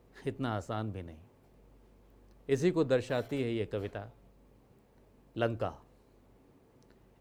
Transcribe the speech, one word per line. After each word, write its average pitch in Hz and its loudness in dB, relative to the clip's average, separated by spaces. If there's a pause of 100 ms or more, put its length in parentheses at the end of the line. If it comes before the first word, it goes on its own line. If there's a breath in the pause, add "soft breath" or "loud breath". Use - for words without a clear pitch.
(280)
इतना 123 0
आसान 110 -2
भी 95 -8
नहीं। 82 -12 (1300)
इसी 139 6
को 160 4
दर्शाती 127 2
है 117 2
ये 107 0
कविता। 101 -4 (1300)
लंका 113 0 (1500)